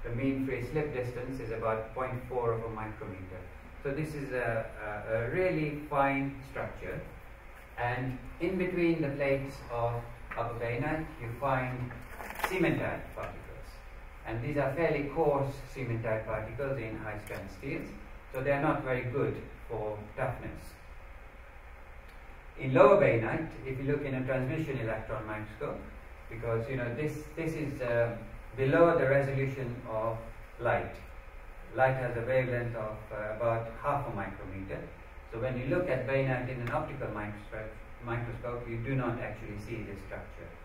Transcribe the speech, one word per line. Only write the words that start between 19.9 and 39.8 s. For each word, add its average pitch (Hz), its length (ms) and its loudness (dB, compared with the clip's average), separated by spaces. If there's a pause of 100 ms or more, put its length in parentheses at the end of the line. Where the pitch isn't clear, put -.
toughness. - 460 -2 (2000)
In 131 140 0
lower 196 280 12
bainite, 135 480 4 (160)
if 131 140 -4
you 139 60 -4
look 147 200 2
in 135 100 -2
a 127 100 -2
transmission 131 540 0
electron 110 460 -4
microscope, 107 540 -6 (500)
because, 113 400 0
you 135 80 -2
know, 120 180 -2
this, 151 180 0 (220)
this 165 180 0
is, 135 280 -2
uh, 117 340 4 (400)
below 165 440 10
the - 100 6
resolution 135 680 2 (140)
of 113 280 0 (420)
light. - 360 2 (800)
Light 131 200 8
has 120 220 0
a 117 40 0
wavelength 120 540 2
of, - 220 -4 (140)
uh, 107 240 -4
about 113 340 2 (120)
half 143 300 2
a 107 40 -4
micrometer. 95 640 -6 (520)
So 113 80 -6
when 123 180 0
you 131 100 -2
look 180 220 2
at 123 180 2
bainite 135 420 2
in 120 120 -4
an 120 100 -2
optical 127 420 -2
microscope, 107 580 -6 (340)
microscope, 120 640 -4
you 117 80 -2
do 127 180 0
not 120 260 2
actually 104 360 -6 (100)
see 107 160 -6